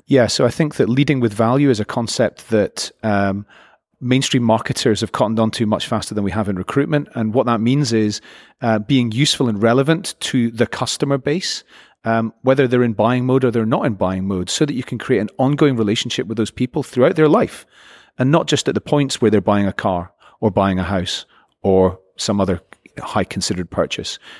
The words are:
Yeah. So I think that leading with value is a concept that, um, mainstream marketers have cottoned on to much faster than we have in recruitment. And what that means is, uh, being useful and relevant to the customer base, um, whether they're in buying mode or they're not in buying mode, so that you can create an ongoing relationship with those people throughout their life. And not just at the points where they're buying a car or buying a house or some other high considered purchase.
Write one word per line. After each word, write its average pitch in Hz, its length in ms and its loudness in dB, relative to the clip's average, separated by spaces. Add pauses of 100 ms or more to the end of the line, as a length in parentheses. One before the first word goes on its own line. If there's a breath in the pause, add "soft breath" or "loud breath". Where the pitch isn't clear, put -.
Yeah. 127 180 4
So 135 180 0
I 120 60 2
think 156 240 -2
that 107 140 0
leading 135 320 2
with 113 120 0
value 123 380 2
is 110 80 2
a 104 60 -2
concept - 640 -4
that, - 420 -2 (140)
um, 101 420 -2 (540 soft breath)
mainstream 127 420 0
marketers 113 600 2
have 113 100 -6
cottoned 110 260 0
on 110 140 2
to 113 140 -2
much 107 200 -2
faster 107 300 -6
than 104 80 -2
we 95 80 -2
have 101 160 -4
in 98 80 -4
recruitment. 143 580 -2
And 110 180 -2
what 117 140 2
that 120 140 0
means 123 320 0
is, 107 280 0 (420 loud breath)
uh, 113 180 2
being 120 320 0
useful 127 360 0
and 104 140 -2
relevant 135 560 0
to 117 320 0
the 113 160 0
customer - 500 -4
base, 147 460 -4 (400 soft breath)
um, 113 400 0
whether 131 240 4
they're 123 160 4
in 117 120 0
buying 123 300 2
mode 127 200 2
or 120 80 2
they're 113 120 0
not 120 220 0
in 117 80 0
buying 92 320 -2
mode, 92 240 -4
so - 160 0
that 143 80 -4
you 123 80 -4
can 123 160 -8
create 113 220 0
an 101 180 -4
ongoing 139 380 2
relationship 110 500 -2
with 110 120 -6
those 107 120 -2
people 127 320 -4
throughout - 320 2
their 156 140 4
life. - 360 0 (540 soft breath)
And 131 120 2
not 151 180 2
just 147 200 0
at 131 60 -2
the 107 80 -2
points 143 400 -2
where 113 80 6
they're 104 100 4
buying 101 260 2
a 95 60 -2
car 90 400 -4 (280 soft breath)
or 110 100 2
buying 98 280 2
a 92 40 -2
house 87 420 -4 (380 soft breath)
or 95 360 4 (180)
some 101 220 -2
other 95 220 0 (380)
high - 260 -2
considered 90 460 -6
purchase. - 480 -4 (220 loud breath)